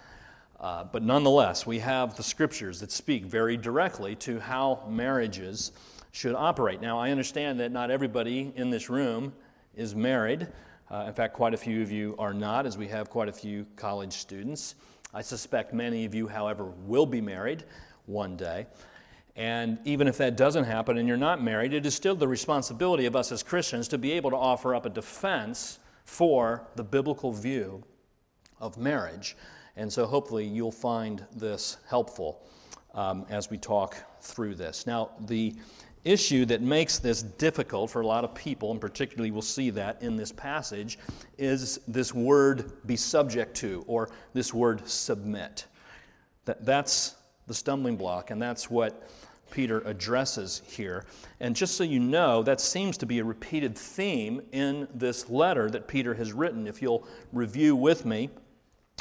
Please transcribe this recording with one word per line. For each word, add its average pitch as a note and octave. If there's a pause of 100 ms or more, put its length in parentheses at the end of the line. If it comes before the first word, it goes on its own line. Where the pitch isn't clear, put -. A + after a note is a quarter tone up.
(580)
Uh, F2
but A2+
nonetheless, C3+
we A#2
have B2+
the A2+
scriptures G2
that G#2
speak A#2
very A2+
directly A#2
to A2+
how C3
marriages A2 (380)
should A#2+
operate. A#2
Now, A#2
I B2
understand C#3
that A#2+
not B2
everybody B2+
in B2+
this A2+
room C3 (420)
is G#2+
married. B2 (440)
Uh, G#2
in G#2+
fact, A2+
quite A2+
a A2
few A2
of G2+
you G#2+
are G#2
not, G#2
as G#2
we G#2
have G#2+
quite A2
a G2+
few G#2 (100)
college G2+
students. A2 (360)
I G#2
suspect A2+
many A#2
of G#2
you, A2
however, G#2 (220)
will B2+
be B2+
married G#2+ (420)
one G2+
day. F2+ (680)
And A2+
even C#3+
if B2
that B2
doesn't C#3+
happen A2+
and A#2
you're A#2+
not D3+
married, A#2
it D3
is C#3+
still G3
the D3+
responsibility C#3+
of A#2
us B2
as A2+
Christians B2
to C#3
be C3+
able E3
to C3
offer B2+
up A#2
a G#2+
defense A2+ (260)
for A#2+ (100)
the A#2
biblical C3+
view G#2 (760)
of A2+
marriage. A2+ (400)
And G#3
so A#2+
hopefully A2+
you'll A2+
find A2 (100)
this G#2+ (100)
helpful, F#2+ (480)
um, F#2+
as G#2
we G#2+
talk G2+ (240)
through G#2+
this. E2+
Now, A#2 (160)
the A2 (480)
issue D3+
that A2+
makes D3+
this A2+
difficult A2+
for A#2
a A2
lot A2+
of A#2+
people, A#2
and A2+
particularly A2+
we'll G#2+
see C3
that G2+
in A#2
this G#2+
passage, B2+ (420)
is C3
this A#2+
word C3 (160)
"be B2
subject A#2+
to," F#2
or A2 (220)
this B2+
word A2+
"submit." G#2 (800)
That, -
that's C#3 (320)
the A#2
stumbling C3+
block, F2+
and G#2+
that's A#2+
what A2+ (420)
Peter A2+
addresses G#2+
here. F#2+ (360)
And A#2+
just -
so F#3+
you D3+
know, B2
that C3
seems F#3+
to -
be A#2+
a A2
repeated A2+
theme C3+ (120)
in C#3
this B2
letter C3+
that A2+
Peter B2
has A2
written. A2+
If G#2
you'll A#2+ (240)
review B2
with D#3
me, A2+ (720)